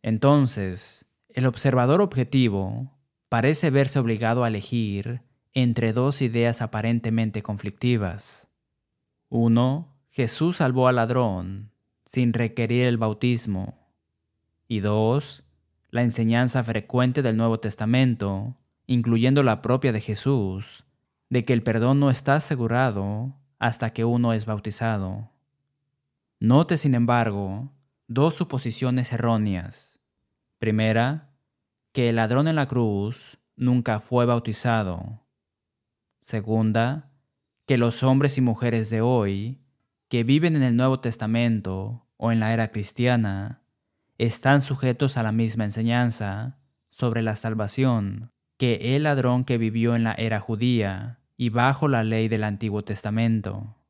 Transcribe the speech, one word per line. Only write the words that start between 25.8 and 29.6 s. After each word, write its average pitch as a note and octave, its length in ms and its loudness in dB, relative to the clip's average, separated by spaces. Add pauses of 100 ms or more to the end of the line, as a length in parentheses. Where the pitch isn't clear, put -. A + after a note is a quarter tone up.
Note, D3 380 4
sin C#3 180 2
embargo, A2+ 800 0 (340)
dos C#3+ 280 2
suposiciones B2+ 760 -2
erróneas. G#2+ 880 -2 (580)